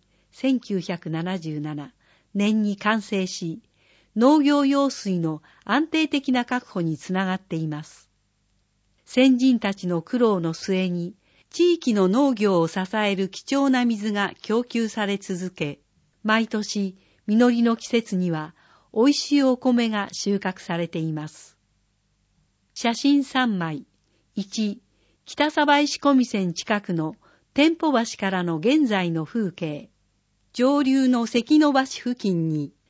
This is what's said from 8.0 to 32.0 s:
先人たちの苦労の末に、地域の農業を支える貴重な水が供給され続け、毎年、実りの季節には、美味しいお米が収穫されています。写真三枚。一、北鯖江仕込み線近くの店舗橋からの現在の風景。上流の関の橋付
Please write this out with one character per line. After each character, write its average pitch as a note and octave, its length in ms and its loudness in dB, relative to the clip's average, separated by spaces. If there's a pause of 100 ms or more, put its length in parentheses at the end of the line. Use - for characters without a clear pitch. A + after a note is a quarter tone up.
先 B3+ 340 4
人 B3 200 4
た G3+ 140 -2
ち F#3+ 140 -10
の F3 160 -2
苦 B3 160 -4
労 G#3+ 220 2
の E3 120 -2
末 F#3 380 -2
に、 F3 240 -6 (360)
地 F4 240 2
域 B3+ 200 0
の F#3+ 140 4
農 C4 260 2
業 G3 260 2
を E3 80 2
支 F#3+ 120 -6 (160)
え G#3 180 0
る F#3+ 140 -2
貴 - 160 -16
重 C#4 260 2
な B3+ 140 2
水 A3 280 -2
が G3+ 280 -4
供 A#3 240 -2
給 A#3 240 -2
さ G#3 180 -4
れ G3+ 100 -2
続 F#3 340 -8
け、 D3+ 300 -8 (420)
毎 A3 260 0
年、 G3+ 480 -6 (300)
実 A#3+ 300 4
り A#3 60 0
の A#3 140 2
季 - 120 -16
節 A3+ 280 -2
に F3+ 140 0
は、 D#3 240 -6 (380)
美 A3 100 0
味 C#4 120 6
し - 220 0
い C#4+ 60 4
お C4 140 4
米 A#3+ 320 2
が G#3 240 -4
収 G3+ 240 -2
穫 F#3+ 240 -6
さ E3+ 160 -6
れ E3+ 120 -4
て E3+ 100 -8
い D#3+ 140 -4
ま D3+ 160 -8
す。 - 280 -20 (1160)
写 A#3 200 -2
真 C#4 300 2
三 B3 340 -2
枚。 D#3+ 280 -6 (480)
一、 G3+ 460 -6 (460)
北 D4+ 240 -2
鯖 D4 300 4
江 D4 60 2
仕 - 120 -8
込 C#4+ 160 4
み B3+ 100 4
線 F#3 300 -2
近 G#3 260 -4
く G3+ 140 -6
の D#3 200 -2 (380)
店 D#4+ 220 4
舗 D#4+ 180 0
橋 A#3 260 0
か G3 120 -4
ら F#3 120 0
の E3+ 140 -2
現 C4 300 2
在 F#3+ 240 0
の D#3+ 140 -4
風 G3 280 -4
景。 - 380 -10 (640)
上 C#4 300 2
流 C4+ 260 2
の A#3+ 180 0
関 A#3+ 320 2
の D4 140 6
橋 C4 120 2
付 B3 300 -8